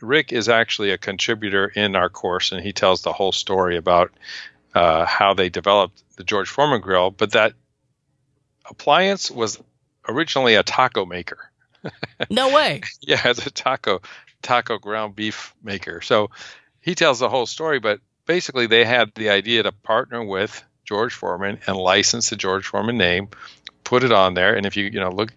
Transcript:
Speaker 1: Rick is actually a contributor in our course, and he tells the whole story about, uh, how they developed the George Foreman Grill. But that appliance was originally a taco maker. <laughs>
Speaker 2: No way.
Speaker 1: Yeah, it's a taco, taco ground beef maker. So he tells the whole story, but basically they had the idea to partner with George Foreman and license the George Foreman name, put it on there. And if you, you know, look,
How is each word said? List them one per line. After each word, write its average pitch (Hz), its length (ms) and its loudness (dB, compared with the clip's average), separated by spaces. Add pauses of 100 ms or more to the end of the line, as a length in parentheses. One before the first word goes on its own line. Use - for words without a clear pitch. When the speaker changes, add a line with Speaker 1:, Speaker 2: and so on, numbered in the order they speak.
Speaker 1:
Rick 135 320 -2
is 113 160 0
actually 110 420 0
a 92 60 -2
contributor 101 680 -2
in 101 280 -2
our 90 140 0
course, 90 420 -4
and 92 100 -8
he 98 120 -8
tells 92 300 0
the 82 100 -4
whole 95 180 -2
story 92 460 -2
about, 87 340 2 (640)
uh, 85 300 4
how 98 300 2
they 92 140 0
developed 95 540 0 (140)
the 95 60 -20
George 98 260 -4
Foreman 139 320 0
Grill. 92 300 0
But 104 200 -2
that 113 220 4 (1120)
appliance 185 680 0
was 113 300 -4 (460)
originally 131 480 2
a 95 80 6
taco 120 420 0
maker. 90 440 -12 (340)
<laughs> 180 80 -10 (380)
Speaker 2:
No 262 240 0
way. 208 280 2 (200)
Speaker 1:
Yeah, 139 240 0
it's 123 200 0
a 139 60 -8
taco, 113 500 -2 (400)
taco 120 360 -2
ground 104 380 -8
beef 107 480 -8
maker. 92 380 -10
So 107 300 2 (500)
he 175 140 -6
tells 139 240 2
the 120 100 0
whole 120 160 0
story, 156 340 -4
but 104 220 -2 (240)
basically 135 420 0
they 113 160 6
had 113 320 2
the 107 140 -2
idea 104 340 2
to 98 80 -2
partner 117 520 -4
with 98 400 -4 (200)
George 110 300 -4
Foreman 98 520 -6
and 95 120 -4
license 98 520 2
the 110 60 -6
George 95 320 -4
Foreman 110 300 -2
name, 92 320 2 (540)
put 123 200 2
it 120 80 2
on 95 220 6
there. 95 220 4
And 101 100 -2
if 98 100 -6
you, 101 100 -2
you 104 140 -8
know, 92 120 -2
look, 104 260 -4